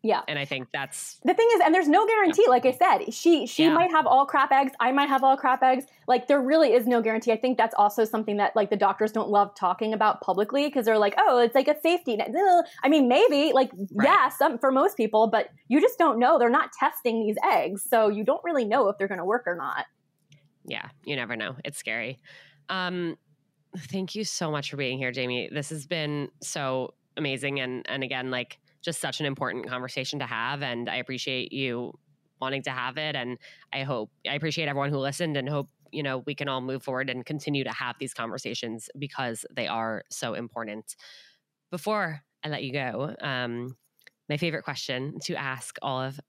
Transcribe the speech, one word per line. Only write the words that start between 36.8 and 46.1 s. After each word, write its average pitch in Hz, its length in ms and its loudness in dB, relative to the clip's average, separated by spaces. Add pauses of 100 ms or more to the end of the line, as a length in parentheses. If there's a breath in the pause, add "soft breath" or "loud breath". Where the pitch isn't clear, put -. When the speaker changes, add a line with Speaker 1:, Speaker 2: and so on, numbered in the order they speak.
Speaker 2:
forward 131 260 -6
and 123 160 -8
continue 143 380 -4
to 110 80 -8
have 123 260 -8
these 135 160 -10
conversations 117 840 -8
because 135 540 -8
they 117 160 -2
are 113 420 -4
so 117 260 -6
important. 110 600 -10 (800 soft breath)
Before 180 500 -4 (220)
I 151 40 -8
let 143 140 -6
you 131 100 -8
go, 131 480 -6
um, 123 560 -6 (520)
my 147 80 -4
favorite 160 260 -4
question 135 640 -8
to 170 100 -6
ask 131 480 -10
all 131 180 -4
of 135 280 -8